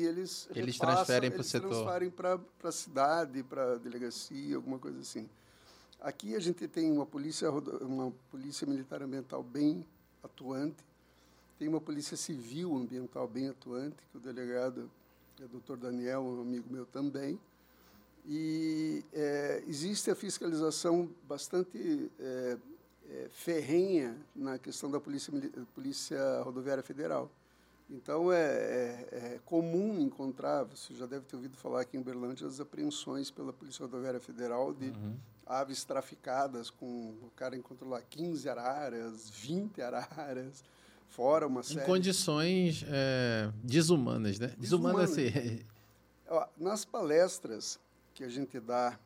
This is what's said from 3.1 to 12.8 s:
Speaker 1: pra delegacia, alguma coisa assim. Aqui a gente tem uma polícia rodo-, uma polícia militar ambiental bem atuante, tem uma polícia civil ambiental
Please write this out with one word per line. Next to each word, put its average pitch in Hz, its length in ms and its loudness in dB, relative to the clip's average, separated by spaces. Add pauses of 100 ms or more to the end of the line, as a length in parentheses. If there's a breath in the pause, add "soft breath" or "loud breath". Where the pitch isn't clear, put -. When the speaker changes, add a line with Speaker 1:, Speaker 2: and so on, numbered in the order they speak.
Speaker 1:
pra 127 340 0
delegacia, 127 800 -4
alguma 131 220 -4
coisa 135 220 -8
assim. 113 280 -8 (720 soft breath)
Aqui 202 340 -6
a 214 60 0
gente 175 260 0
tem 160 240 2
uma 147 140 4
polícia 151 460 -2
rodo-, 143 340 -2
uma 131 260 -2 (200)
polícia 139 360 -8
militar 139 360 -2
ambiental 135 400 -6
bem 147 420 2 (380)
atuante, 139 600 -6 (760 soft breath)
tem 151 100 -2
uma 156 100 2
polícia 151 380 -6
civil 143 580 -4
ambiental 127 540 -4